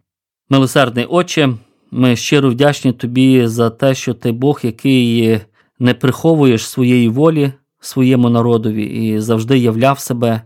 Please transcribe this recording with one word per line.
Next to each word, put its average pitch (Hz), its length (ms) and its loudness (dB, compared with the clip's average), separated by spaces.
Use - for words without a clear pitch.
Милосердний 127 540 0
Отче, 165 440 -2
ми 123 260 0
щиро 139 340 0
вдячні 135 420 0
Тобі 127 540 0
за 113 240 -2
те, 135 240 -2
що 127 200 -6
Ти 120 180 -4
Бог, 131 300 -2
який 117 800 0
не 123 160 0
приховуєш 135 720 0
своєї 123 400 2
волі 143 440 0
своєму 127 500 0
народові 113 540 0
і 110 360 -4
завжди 113 380 0
являв 120 400 0
себе 117 480 -4